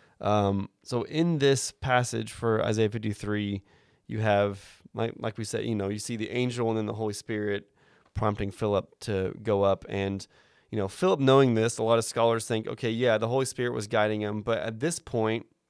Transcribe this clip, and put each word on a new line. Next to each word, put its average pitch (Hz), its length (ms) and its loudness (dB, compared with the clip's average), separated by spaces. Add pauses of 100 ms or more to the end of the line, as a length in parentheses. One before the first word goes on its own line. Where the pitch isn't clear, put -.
(220)
um, 101 480 0 (140)
so 120 200 -4
in 165 360 0
this 135 320 2
passage 123 600 0
for 113 320 0
Isaiah 110 260 2
fifty-three, 104 720 -4 (460)
you 110 140 -6
have, 101 600 0 (120)
like, 113 240 -2
like 110 200 -6
we 113 60 -8
said, 107 220 -6
you 117 100 -2
know, 98 140 -2
you 104 100 -4
see 117 160 -6
the 110 140 -6
angel 120 400 -2
and 110 80 0
then 107 80 -2
the 104 80 -4
Holy 107 200 -4
Spirit 104 560 -4 (440)
prompting 104 380 -2
Philip 101 500 -2
to 95 320 -2 (100)
go 101 200 2
up. 98 260 2
And, 98 360 -2 (460)
you 110 60 -4
know, 98 100 0
Philip 180 320 0
knowing 135 360 8
this, 110 220 2
a 113 60 -4
lot 117 160 4
of 113 60 -2
scholars 113 420 0
think, 110 200 -2
"Okay, 110 220 -4
yeah, 113 280 2
the 113 100 0
Holy 131 180 0
Spirit 123 280 -4
was 107 140 -6
guiding 107 340 0
him." 107 200 -4
But 110 180 -2
at 110 200 -6
this 165 200 -2
point, 113 460 -2 (240)